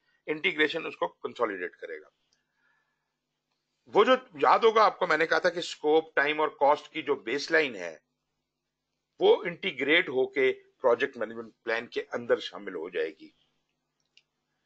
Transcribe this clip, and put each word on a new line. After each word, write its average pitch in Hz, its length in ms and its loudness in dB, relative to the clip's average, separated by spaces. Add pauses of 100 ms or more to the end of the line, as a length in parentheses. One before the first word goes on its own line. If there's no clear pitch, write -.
(260)
Integration 156 600 -2
उसको - 200 -6
consolidate 107 680 -6
करेगा। 80 360 -14 (1800)
वो 160 160 4
जो 254 100 4 (220)
याद 170 280 4
होगा 220 200 4
आपको 185 220 0
मैंने 160 200 0
कहा 160 140 2
था 180 80 2
कि 170 140 -6
scope, 156 540 0
time 151 240 0
और 151 80 2 (120)
cost 147 320 2
की 156 100 -8
जो 127 140 -2
बेसलाइन 139 600 -2
है 85 240 -10 (1200)
वो 208 240 4
integrate 165 640 0
होके 131 440 0
project 127 640 -2
management 113 360 -10 (120)
plan 117 220 -4
के 131 140 -8
अंदर 120 400 -2
शामिल 95 340 -12
हो 82 160 -8
जाएगी। 80 420 -6 (1300)